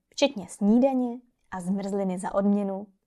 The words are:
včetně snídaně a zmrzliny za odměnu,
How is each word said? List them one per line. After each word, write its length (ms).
včetně 400
snídaně 680
a 100
zmrzliny 580
za 140
odměnu, 540